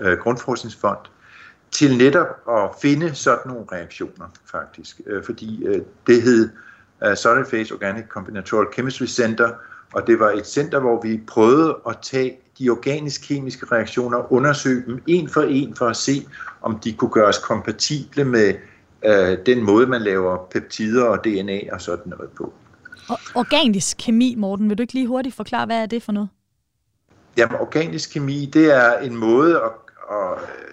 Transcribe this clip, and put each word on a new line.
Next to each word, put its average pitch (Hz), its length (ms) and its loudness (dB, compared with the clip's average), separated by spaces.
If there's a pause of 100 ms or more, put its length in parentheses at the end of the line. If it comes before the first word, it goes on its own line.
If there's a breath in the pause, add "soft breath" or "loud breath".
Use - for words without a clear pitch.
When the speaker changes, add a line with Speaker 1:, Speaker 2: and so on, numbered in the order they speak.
Speaker 1:
øh, 90 180 0
Grundforskningsfond 117 800 -4 (720 loud breath)
til 139 260 2
netop 143 300 4 (240)
at 104 200 0 (120)
finde 147 320 0
sådan 139 380 -2
nogle 117 200 -12
reaktioner, 85 540 -12 (260)
faktisk. - 540 -14
Øh, 98 180 -8
fordi, 110 400 -10
øh, 95 160 -2 (260)
det 120 160 6
hed, 113 280 4 (540 loud breath)
øh, 101 120 2
Solid 123 280 2
Phase 110 300 -6
Organic 101 340 -8
Combinatorial 101 640 -4
Chemistry 127 340 -4
Center, 117 440 0 (440 loud breath)
og - 120 0
det 117 140 4
var 107 100 4
et 104 160 -4
center, - 340 -2
hvor 117 220 2
vi 110 240 -4
prøvede 135 500 4 (120)
at 110 140 -10
tage 131 340 -4 (220)
de 127 120 0
organisk-kemiske 139 1000 -6
reaktioner 120 460 -2
og 120 140 -2
undersøge 131 540 2
dem 123 200 -10
en 165 220 2
for 151 140 2
en, 135 340 0
for 123 100 0
at 113 100 0
se, 139 300 -2 (360 loud breath)
om 110 160 -4
de 113 140 -6
kunne 117 180 -2
gøres 104 280 4
kompatible 120 840 -4
med, 110 300 4 (500 loud breath)
øh, 95 420 4
den 123 160 4
måde, 107 240 6
man 123 160 -2
laver 92 480 -2
peptider 110 540 -2
og 113 200 0
D - 20 -2 (180)
N 101 40 -8
A 98 120 -4 (120)
og 92 80 -10
sådan 87 380 -10
noget - 120 -14
på. - 220 -12 (560)
Speaker 2:
Og 240 100 -6 (160)
organisk 247 600 0
kemi, 240 420 2
Morten, 202 300 -2
vil 208 100 0
du 240 40 -2
ikke 240 120 -6
lige 262 120 -2
hurtigt 254 280 -4
forklare, 233 320 -6
hvad 226 160 -2
er 220 40 -4
det 226 160 -6
for 214 100 -6
noget? 208 160 -2 (1080)
Speaker 1:
Jamen, 117 240 2
organisk 160 520 -4
kemi, 143 400 -4
det 156 200 6
er 120 260 6
en 120 180 -6
måde 123 400 4
at, 113 140 0 (400)
at, 95 280 -4 (340)